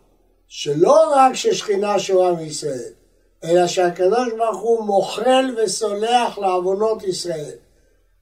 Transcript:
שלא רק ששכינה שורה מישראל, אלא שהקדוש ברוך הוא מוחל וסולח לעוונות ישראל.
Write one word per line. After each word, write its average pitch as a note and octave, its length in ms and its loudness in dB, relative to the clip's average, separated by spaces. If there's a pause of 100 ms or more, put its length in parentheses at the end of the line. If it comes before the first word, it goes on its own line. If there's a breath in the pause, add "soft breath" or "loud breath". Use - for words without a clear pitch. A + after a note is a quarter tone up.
(480)
שלא A3+ 680 2
רק C4 180 6
ששכינה G3+ 640 -2
שורה F3+ 340 2
מישראל, D3+ 600 -8 (520)
אלא F3 220 4
שהקדוש F#3 600 0 (100)
ברוך A3 220 -2
הוא A3 240 0
מוחל A#3+ 720 0
וסולח A3 840 -2
לעוונות G3 640 -2
ישראל. E3+ 520 -6 (680)